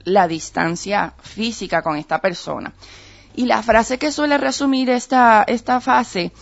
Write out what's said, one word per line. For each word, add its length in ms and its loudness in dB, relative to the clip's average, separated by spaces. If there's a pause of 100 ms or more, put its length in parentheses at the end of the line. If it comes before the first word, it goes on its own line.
la 240 4
distancia 920 -4
física 600 -4
con 160 -4
esta 220 -4
persona. 540 -10 (640)
Y 100 -2
la 180 0
frase 340 2
que 140 -2
suele 260 0
resumir 520 0
esta, 580 4
esta 320 0
fase 520 0 (100)